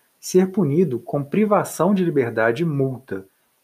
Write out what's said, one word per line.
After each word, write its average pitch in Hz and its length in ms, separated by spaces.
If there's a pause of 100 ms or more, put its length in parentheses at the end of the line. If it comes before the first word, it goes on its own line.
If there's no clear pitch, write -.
(200)
ser 190 320
punido 151 480
com 143 240
privação 190 720
de 185 100
liberdade 117 600
e - 20
multa, 131 600 (380)